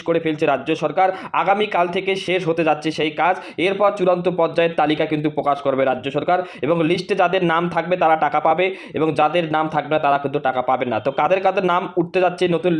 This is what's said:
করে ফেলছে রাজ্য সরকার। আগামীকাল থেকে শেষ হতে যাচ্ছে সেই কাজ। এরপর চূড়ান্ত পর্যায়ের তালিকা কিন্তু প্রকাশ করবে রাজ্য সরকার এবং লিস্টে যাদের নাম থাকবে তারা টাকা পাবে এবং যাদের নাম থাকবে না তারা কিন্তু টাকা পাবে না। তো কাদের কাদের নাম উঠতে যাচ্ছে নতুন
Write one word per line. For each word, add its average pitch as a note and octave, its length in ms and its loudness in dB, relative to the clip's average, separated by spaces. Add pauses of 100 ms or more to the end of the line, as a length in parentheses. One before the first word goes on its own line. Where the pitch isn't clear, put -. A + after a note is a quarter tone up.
করে E3 160 2
ফেলছে D#3 220 -2
রাজ্য C3+ 240 0 (140)
সরকার। F3 240 2 (340)
আগামীকাল G3 440 0 (100)
থেকে F#3+ 160 -2 (140)
শেষ F3+ 240 0
হতে E3 180 0
যাচ্ছে D3+ 300 0
সেই D#3 140 -2 (100)
কাজ। F3+ 140 2 (300)
এরপর G3 320 2
চূড়ান্ত F3+ 300 2 (120)
পর্যায়ের E3 400 2
তালিকা D#3 320 2
কিন্তু D3+ 160 0 (100)
প্রকাশ C#3+ 280 2
করবে C3+ 200 2
রাজ্য B2+ 220 -2 (100)
সরকার F3 220 0 (260)
এবং E3 120 2 (120)
লিস্টে F3+ 320 -2
যাদের F3+ 300 2
নাম E3 120 2 (120)
থাকবে E3+ 280 0
তারা D#3+ 120 4 (100)
টাকা D3+ 220 0
পাবে E3 180 2 (320)
এবং D3+ 100 2 (120)
যাদের D#3 260 2 (100)
নাম D#3 100 0 (100)
থাকবে C#3+ 200 -2
না D3+ 100 0
তারা C#3+ 180 4
কিন্তু C#3+ 240 -2
টাকা B2+ 220 0
পাবে B2+ 220 0
না। A2 140 0
তো C#3 40 -2 (100)
কাদের F3+ 260 2
কাদের F#3+ 280 0
নাম F3+ 100 2 (160)
উঠতে E3+ 240 -2
যাচ্ছে F3 200 0 (120)
নতুন E3+ 240 0